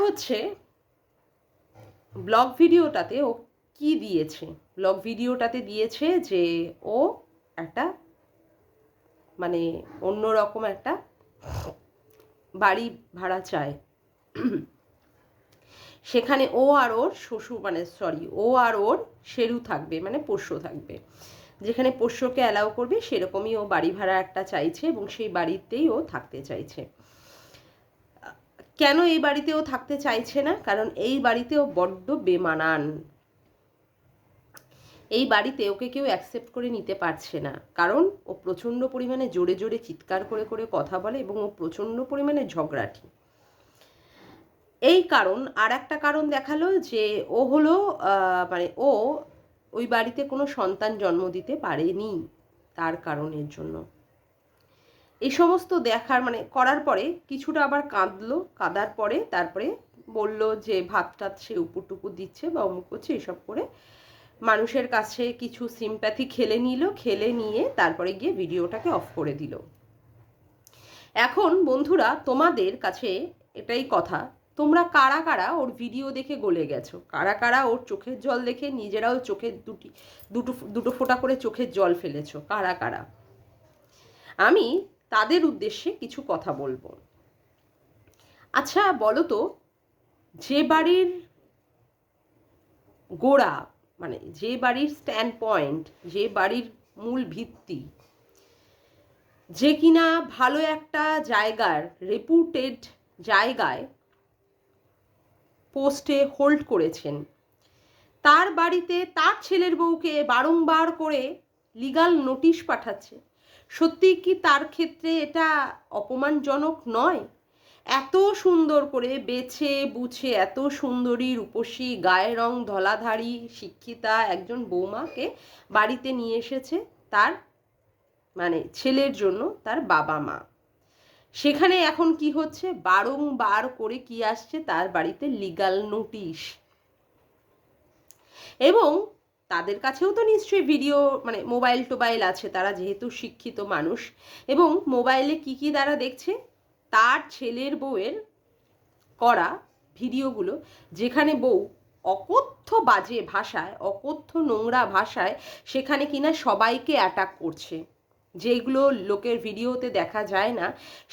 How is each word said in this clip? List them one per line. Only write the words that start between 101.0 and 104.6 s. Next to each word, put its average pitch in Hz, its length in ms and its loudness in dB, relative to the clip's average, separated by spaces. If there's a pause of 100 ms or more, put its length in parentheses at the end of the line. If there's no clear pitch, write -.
জায়গার, 214 500 2 (280)
রেপুটেড 262 680 2 (400)
জায়গায় 208 640 2 (1900)